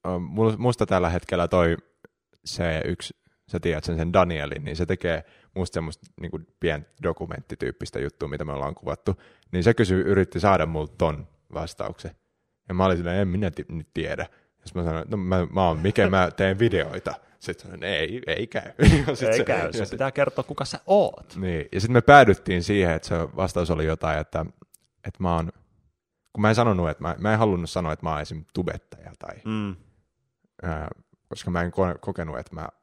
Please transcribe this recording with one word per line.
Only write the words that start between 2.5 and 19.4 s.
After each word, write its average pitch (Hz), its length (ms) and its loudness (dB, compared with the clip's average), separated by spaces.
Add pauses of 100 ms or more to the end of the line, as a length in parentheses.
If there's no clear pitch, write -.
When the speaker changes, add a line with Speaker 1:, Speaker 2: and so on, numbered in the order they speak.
Speaker 1:
yksi, - 320 -8 (320)
sä 87 120 -6
tiedät 78 240 -2
sen, 85 120 -4
sen 82 160 -2
Danielin, 76 520 2
niin 76 120 -8
se 85 100 -2
tekee 85 380 -4 (300)
musta 92 200 -6
semmoista 82 320 -8 (140)
niinku 82 200 -10 (200)
pientä 78 300 -4 (120)
dokumenttityyppistä - 960 -8
juttua, 73 280 -8
mitä 73 160 -8
me 73 80 -8
ollaan 69 220 -6
kuvattu. - 480 -6 (300)
Niin 87 120 0
se 113 100 6
kysyi, 92 280 2
yritti 92 380 2
saada 90 260 4
multa 78 320 -6
ton 78 300 -2 (260)
vastauksen. - 560 -10 (580)
Ja 92 60 -6
mä 92 100 4
olin 92 120 4
silleen, 87 240 -2
en 95 80 0
minä 92 220 -2
ti-, - 180 -10
nyt 80 260 -10
tiedä. 78 280 -4 (360)
Ja - 80 -20
sit - 80 -20
mä 87 100 -4
sanoin, 82 260 -2
no 107 60 -4
mä, 92 340 0
mä 92 180 2
oon 80 100 0
Mike, 95 300 2
mä 92 220 4
teen 95 280 0
videoita. 92 560 -2 (240)
Sit - 220 -12
sanoin, 90 240 -16
ei, 90 420 -4
ei 110 200 -4
käy. - 160 -8 (160)
<laughs> 143 300 6
Ja 139 80 -2
sit 120 120 -2
Speaker 2:
Ei 113 80 2
Speaker 1:
se, 120 80 0